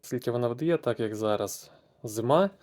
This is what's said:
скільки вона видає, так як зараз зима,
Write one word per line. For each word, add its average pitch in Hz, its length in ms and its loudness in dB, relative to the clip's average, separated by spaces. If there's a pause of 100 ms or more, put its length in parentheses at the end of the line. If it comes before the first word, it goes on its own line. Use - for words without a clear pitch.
скільки 123 300 -4
вона 120 160 0
видає, 156 300 0
так 123 220 -2
як 110 160 -2
зараз 104 560 -2 (320)
зима, 127 460 4 (140)